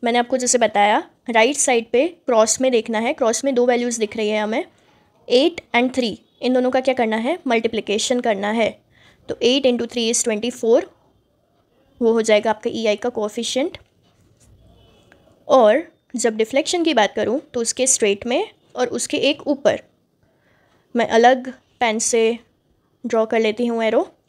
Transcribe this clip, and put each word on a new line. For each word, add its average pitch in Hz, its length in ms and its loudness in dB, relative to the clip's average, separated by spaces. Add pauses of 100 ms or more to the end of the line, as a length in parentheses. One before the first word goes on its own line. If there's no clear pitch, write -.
मैंने 240 160 0
आपको 240 180 -2
जैसे 247 220 -2
बताया, 214 440 2 (280)
राइट 233 260 2
साइड 233 340 0
पे 262 160 2 (200)
क्रॉस 226 340 2
में 262 120 2
देखना 220 260 -2
है, 233 140 -2
क्रॉस 233 320 -2
में 269 100 0
दो 240 120 2
वैल्यूज़ 240 340 0
दिख 214 160 -4
रही 220 120 -2
है 214 140 -2
हमें, 220 220 -4 (640)
एट 285 320 2 (160)
and 247 180 0
थ्री, 233 240 -2 (240)
इन 254 120 0
दोनों 254 160 0
का 254 100 0
क्या 254 140 0
करना 220 220 -2
है? 254 300 -2
मल्टीप्लिकेशन 226 760 -2
करना 208 300 -2
है। 220 180 0 (600)
तो - 160 -8
eight 262 220 4
into 240 260 0
three 233 200 -2
is 233 120 0
twenty 226 300 -2
four, 240 280 2 (1160)
वो 226 120 2
हो 226 100 0
जाएगा 214 280 2
आपका 220 240 -4
ईआई 220 220 0
का 240 120 -4
कोएफिशिएंट। 233 680 -4 (1700)
और 247 340 4 (340)
जब 226 200 -2
डिफ्लेक्शन 302 480 -2
की 320 100 2
बात 208 200 2
करूँ, 220 260 -2 (140)
तो 240 60 -4
उसके 240 260 -2
स्ट्रेट 208 400 0
में 294 220 -2 (280)
और 247 120 -2
उसके - 280 -6 (140)
एक - 180 -6
ऊपर, 277 320 0 (1120)
मैं 233 140 0
अलग 247 440 4 (280)
पेन 226 200 0
से 226 380 0 (680)
ड्रॉ 226 220 0
कर 226 140 0
लेती 226 260 0
हूँ 233 180 -2
एरो 240 240 0 (200)